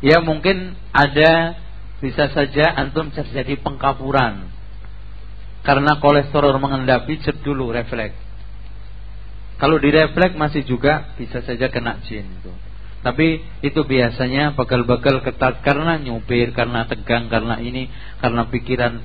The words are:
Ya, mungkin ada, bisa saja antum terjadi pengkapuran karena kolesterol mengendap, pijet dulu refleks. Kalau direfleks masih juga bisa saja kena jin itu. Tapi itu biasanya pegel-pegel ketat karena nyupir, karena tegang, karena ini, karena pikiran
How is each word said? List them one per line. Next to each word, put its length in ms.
Ya, 160
mungkin 560
ada, 680
bisa 320
saja 440
antum 360
terjadi 480
pengkapuran 880
karena 400
kolesterol 560
mengendap, 480
pijet 400
dulu 240
refleks. 460
Kalau 160
direfleks 600
masih 280
juga 520
bisa 280
saja 240
kena 360
jin 240
itu. 240
Tapi 400
itu 220
biasanya 760
pegel-pegel 680
ketat 400
karena 360
nyupir, 520
karena 320
tegang, 440
karena 320
ini, 280
karena 280
pikiran 560